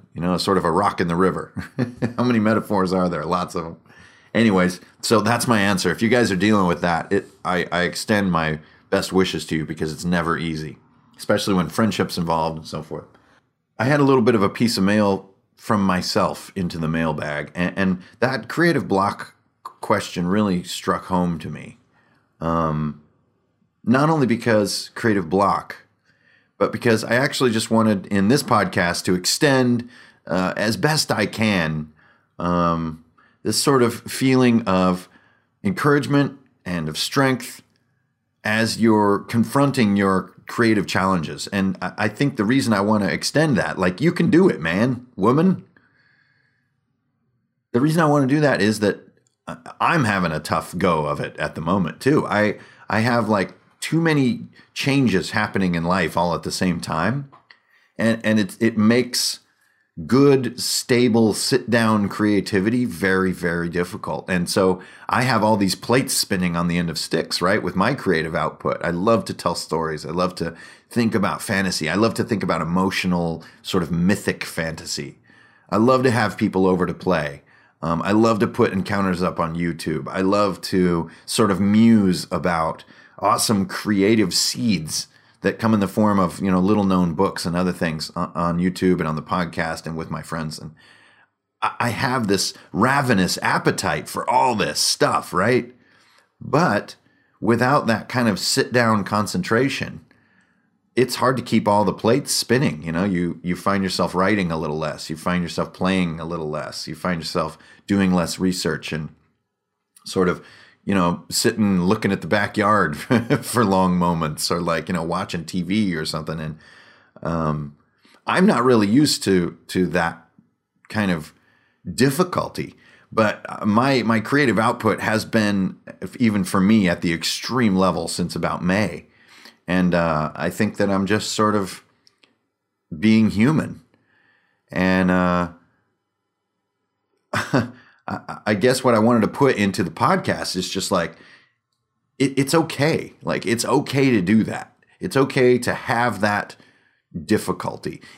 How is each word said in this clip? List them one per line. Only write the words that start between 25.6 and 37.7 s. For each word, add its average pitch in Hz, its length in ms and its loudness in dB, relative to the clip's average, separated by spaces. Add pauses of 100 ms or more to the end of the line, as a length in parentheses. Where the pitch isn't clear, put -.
but - 120 0
because 113 320 0
I 117 120 0
actually 131 360 0
just 110 200 -2
wanted 110 360 2
in 98 200 2
this 143 160 4
podcast 92 640 0
to 95 100 2
extend, 123 760 2 (380)
uh, 92 280 -2
as 101 220 -2
best 151 340 0
I 107 140 0
can, 85 640 -2 (460)
um, 85 640 0 (400)
this - 180 -2
sort 139 200 4
of 117 200 0
feeling 127 640 2
of 92 400 2 (560)
encouragement 143 760 0 (280)
and 85 240 -6
of 78 80 -8
strength - 640 -2 (800)